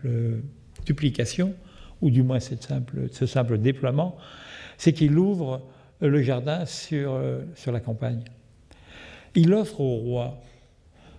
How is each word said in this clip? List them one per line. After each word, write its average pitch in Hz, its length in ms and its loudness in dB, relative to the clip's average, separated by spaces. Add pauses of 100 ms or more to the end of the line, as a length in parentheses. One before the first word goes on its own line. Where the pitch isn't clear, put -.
euh, 117 340 0 (460)
duplication, 147 680 0 (480)
ou 160 80 4
du 123 120 6
moins 127 180 2
cette 123 240 -8
simple, 131 480 -4
ce - 140 -2
simple 120 320 0
déploiement, 135 600 0 (600)
c'est 160 160 4
qu'il 147 240 4
ouvre 170 440 0 (380)
le 147 220 4
jardin 135 440 0
sur, 139 480 -4
euh, 131 280 -4 (140)
sur - 160 -6
la 120 80 -2
campagne. 117 440 -4 (1120)
Il 165 200 6
offre 214 260 0
au 131 160 0
roi 120 440 -4 (800)